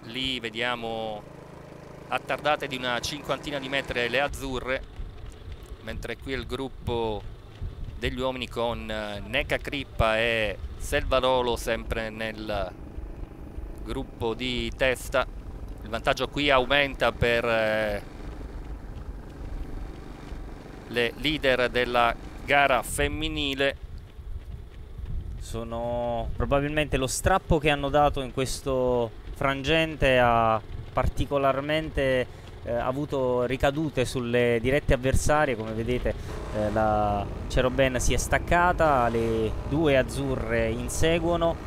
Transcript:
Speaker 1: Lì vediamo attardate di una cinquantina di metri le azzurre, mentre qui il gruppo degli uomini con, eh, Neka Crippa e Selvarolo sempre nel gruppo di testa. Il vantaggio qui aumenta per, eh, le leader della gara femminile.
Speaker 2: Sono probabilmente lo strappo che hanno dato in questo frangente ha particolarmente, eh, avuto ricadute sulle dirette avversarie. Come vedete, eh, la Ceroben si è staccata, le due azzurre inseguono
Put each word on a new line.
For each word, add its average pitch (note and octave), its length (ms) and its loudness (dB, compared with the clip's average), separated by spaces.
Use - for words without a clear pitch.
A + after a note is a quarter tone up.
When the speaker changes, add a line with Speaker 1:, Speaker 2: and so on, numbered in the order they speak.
Speaker 1:
Lì B2+ 320 -4
vediamo A2+ 800 -4
attardate D3 580 0
di C3 100 -4
una B2 240 -2
cinquantina C#3+ 580 -4
di C3 120 -6
metri C3 400 0
le B2+ 100 2
azzurre, C3 640 -4
mentre A2+ 340 -8
qui C3+ 160 -6
il A#2+ 100 -4
gruppo A#2 760 -4
degli B2+ 220 -4
uomini B2+ 260 -2
con, A2+ 440 -4
eh, G#2 360 -4
Neka C3+ 300 0
Crippa A#2 640 0
e A2+ 400 2
Selvarolo B2+ 800 2
sempre A2+ 540 -4
nel G#2+ 600 -4
gruppo A#2 520 -4
di A#2 420 -4
testa. B2+ 500 0
Il - 60 -10
vantaggio B2+ 400 0
qui C#3+ 220 0
aumenta C3 600 4
per, A#2 360 2
eh, G#2+ 560 2
le A#2 280 0
leader B2+ 540 2
della A#2+ 440 2
gara C3+ 380 6
femminile. D3 1040 -2
Speaker 2:
Sono A#2 960 -4
probabilmente C#3+ 640 2
lo C3 80 2
strappo F#3 520 4
che D3 120 4
hanno C#3+ 180 2
dato C#3+ 320 4
in B2 140 -6
questo B2+ 760 0
frangente C#3 840 4
ha A#2 420 6
particolarmente, C#3 1300 2
eh, A#2+ 80 -4
avuto B2+ 720 0
ricadute C3+ 600 2
sulle A#2+ 560 2
dirette C3 320 4
avversarie. C3+ 640 4
Come A2 160 -4
vedete, A2+ 420 0
eh, G#2+ 160 2
la G#2+ 540 4
Ceroben B2+ 500 4
si B2 140 4
è B2 60 4
staccata, D3+ 880 4
le A2+ 420 2
due C#3+ 260 4
azzurre A#2 720 2
inseguono E3 880 2